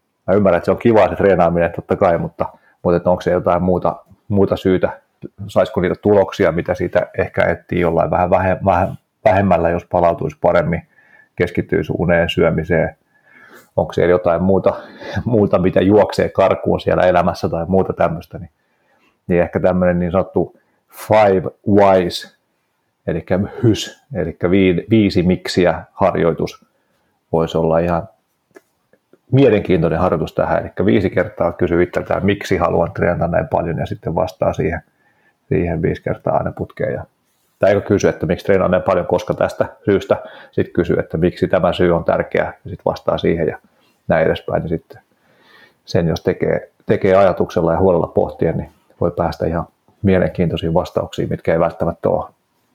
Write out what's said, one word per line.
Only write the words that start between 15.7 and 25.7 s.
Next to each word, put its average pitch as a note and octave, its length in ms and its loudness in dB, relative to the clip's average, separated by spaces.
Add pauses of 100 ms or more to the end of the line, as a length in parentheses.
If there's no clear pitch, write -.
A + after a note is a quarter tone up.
juoksee F#2+ 480 2
karkuun F#2 500 0
siellä F2 240 0
elämässä F2 460 2
tai E2+ 180 -4
muuta F#2 260 0
tämmöistä, E2 440 -4
niin, E2+ 120 -16 (800)
niin F2 140 2
ehkä E2+ 180 -2
tämmöinen F2+ 400 2
niin F2 120 -2
sanottu F2+ 480 -2 (480)
Five G#3 420 4 (180)
Whys, G2 680 2 (680)
elikkä E2+ 320 -2 (240)
hys, - 400 -2 (120)
elikkä E2 320 -4
vii-, F#2 420 2
viisi G2+ 340 2
miksiä F2+ 600 0 (100)